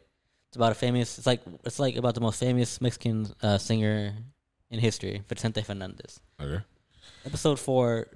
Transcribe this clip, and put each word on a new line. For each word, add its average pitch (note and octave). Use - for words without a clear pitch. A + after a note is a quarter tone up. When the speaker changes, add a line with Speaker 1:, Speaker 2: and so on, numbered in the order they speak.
Speaker 1:
It's -
about A#2
a G#2+
famous, B2
it's -
like, B2
it's, -
like, B2+
about A#2+
the A#2
most A2+
famous B2
Mexican, A2+
uh, G2+
singer G#2+
in A2+
history, G#2
Vicente A2
Fernandez. G2
Speaker 2:
Okay. D#2
Speaker 1:
Episode C#3+
four A#2+